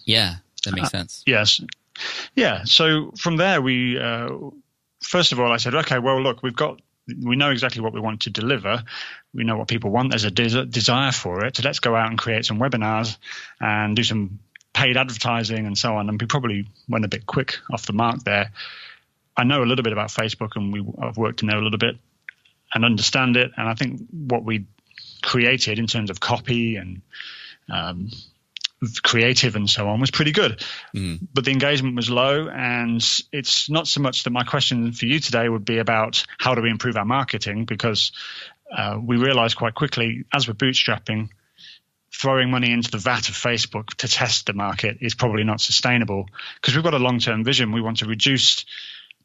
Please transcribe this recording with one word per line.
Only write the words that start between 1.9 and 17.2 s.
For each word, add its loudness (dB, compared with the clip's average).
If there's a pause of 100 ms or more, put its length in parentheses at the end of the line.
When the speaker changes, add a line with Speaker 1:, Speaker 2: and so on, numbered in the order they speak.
Speaker 2:
Yeah. 2
So 4
from 0
there, 4
we, 0
uh, -4 (720)
first 2
of 0
all, 4
I 2
said, 0
"Okay, 0
well, 2
look, -2
we've -4
got, -2 (400)
we 0
know 4
exactly -2
what -4
we -6
want -4
to -4
deliver. -2 (500)
We -4
know 0
what -6
people -2
want. 2
There's 0
a -2
des-, 2
desire 2
for -2
it. -4
So -2
let's 0
go 2
out 2
and -6
create 0
some -2
webinars 0 (420)
and 2
do 2
some -2 (340)
paid 4
advertising 0
and -2
so 2
on." 0
And -2
we -2
probably 0 (220)
went 0
a -2
bit -8